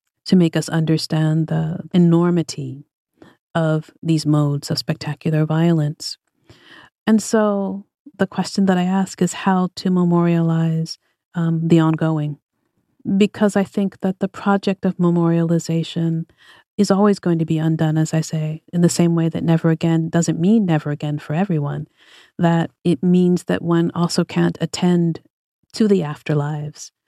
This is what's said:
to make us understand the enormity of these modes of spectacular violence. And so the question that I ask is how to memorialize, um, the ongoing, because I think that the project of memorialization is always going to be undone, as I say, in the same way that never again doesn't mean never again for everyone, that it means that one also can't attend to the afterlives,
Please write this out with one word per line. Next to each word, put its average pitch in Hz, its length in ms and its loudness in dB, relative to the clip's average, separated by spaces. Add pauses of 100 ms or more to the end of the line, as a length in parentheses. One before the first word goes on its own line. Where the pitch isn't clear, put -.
(240)
to - 100 0
make 170 220 4
us 160 120 -4
understand 160 800 0
the 160 320 -4 (160)
enormity 170 880 2 (720)
of 156 380 -2 (100)
these 160 240 0
modes 147 420 0
of 160 100 -4
spectacular 151 680 -4
violence. 160 720 -2 (880)
And 214 160 4
so 202 640 -2 (300)
the 196 100 -2
question 190 400 -2
that 185 100 4
I 180 60 0
ask 190 400 -2
is 180 100 0
how 185 440 0
to - 140 -4
memorialize, 165 1080 0 (360)
um, 165 340 -2
the 165 100 6
ongoing, 160 600 0 (800)
because 202 400 2
I 196 80 0
think - 360 -6
that 190 180 -4
the 196 100 -4
project 196 560 -2
of 180 120 -2
memorialization 165 1300 0 (500)
is 196 160 2
always 202 260 2
going 170 220 0
to 165 40 -2
be 160 140 -2
undone, 160 400 0
as 156 160 0
I 160 60 0
say, 156 420 -6 (100)
in 175 100 0
the 170 60 6
same 170 280 2
way 165 120 0
that 170 140 -4
never 165 280 2
again 165 400 0
doesn't 165 280 0
mean 202 260 2
never 156 260 0
again 147 280 -6
for - 160 -8
everyone, 151 540 -4 (500)
that 170 320 2 (140)
it 170 180 0
means 180 420 2
that 180 180 -4
one 170 340 0
also 170 280 0
can't 170 360 -2
attend 170 600 0 (520)
to 220 160 0
the 196 120 4
afterlives, 151 920 -6 (160)